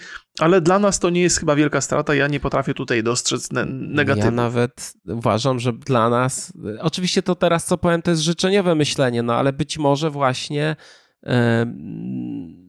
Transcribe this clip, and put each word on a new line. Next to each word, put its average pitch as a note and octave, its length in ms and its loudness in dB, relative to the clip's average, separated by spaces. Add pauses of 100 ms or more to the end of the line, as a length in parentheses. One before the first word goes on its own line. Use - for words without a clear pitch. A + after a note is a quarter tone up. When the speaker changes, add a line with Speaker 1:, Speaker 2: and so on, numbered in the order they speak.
(380)
Speaker 1:
ale E3+ 220 4
dla F#3 180 4
nas G3+ 200 2
to F3+ 120 2
nie F3 120 2
jest E3+ 160 2
chyba D3+ 180 0
wielka D3 240 2
strata. D3 340 -2
Ja C#3 140 2
nie D3 120 -2
potrafię C#3 340 -2
tutaj B2+ 280 -2
dostrzec A#2+ 500 -2
ne-, B2+ 180 -2
negatywu. C#3 560 0
Speaker 2:
Ja A#2 40 2
nawet A#2+ 640 -2 (160)
uważam, A#2 500 0
że A#2+ 140 -2
dla A#2+ 380 2
nas, B2+ 420 -2 (280)
oczywiście F3+ 420 0
to F3+ 120 0
teraz, E3+ 300 2
co F3+ 140 0
powiem, E3+ 240 2
to F3 80 0
jest D#3+ 120 2
życzeniowe F3 520 2
myślenie, C3 480 2
no A#2 120 0
ale C3+ 180 2
być D3 260 -6
może C#3+ 320 2
właśnie, C#3+ 680 -2 (460)
em, A#2+ 540 2 (920)